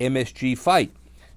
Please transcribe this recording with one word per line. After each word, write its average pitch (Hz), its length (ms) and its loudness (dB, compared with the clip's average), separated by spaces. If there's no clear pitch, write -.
M 131 160 -2
S 123 160 -4
G 127 240 -2
fight, 170 340 2